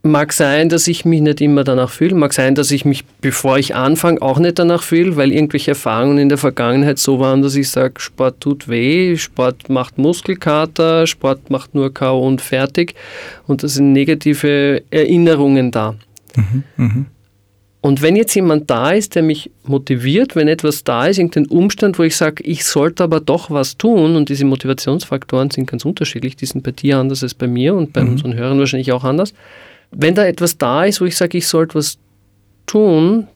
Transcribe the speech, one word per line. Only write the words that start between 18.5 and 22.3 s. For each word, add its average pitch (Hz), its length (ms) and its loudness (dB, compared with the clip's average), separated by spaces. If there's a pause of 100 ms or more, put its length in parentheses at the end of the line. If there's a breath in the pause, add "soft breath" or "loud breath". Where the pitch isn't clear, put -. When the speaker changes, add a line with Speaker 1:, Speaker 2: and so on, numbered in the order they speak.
Speaker 1:
da 131 220 2
ist, 202 240 -2
der 165 80 2
mich 151 260 -4 (140)
motiviert, 139 720 -2
wenn 151 100 2
etwas 156 380 -2
da 120 220 0
ist, 190 120 2
irgendein 165 280 0
Umstand, 190 520 0
wo 170 60 2
ich 160 120 0
sag, 156 300 -2